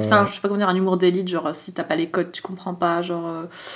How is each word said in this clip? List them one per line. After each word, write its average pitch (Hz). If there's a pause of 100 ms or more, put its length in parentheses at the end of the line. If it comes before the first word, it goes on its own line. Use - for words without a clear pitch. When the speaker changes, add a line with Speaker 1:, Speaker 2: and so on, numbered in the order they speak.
Speaker 1:
C'est 214
pas 208
Speaker 2:
enfin, -
je -
sais -
pas 202
comment 202
dire, 196
un 180
humour 185
d'élite, 180
genre, 156
si -
t'as 165
pas 160
les 170
codes, 175
tu -
comprends 180
pas, 175
genre, 170
euh, 165 (320)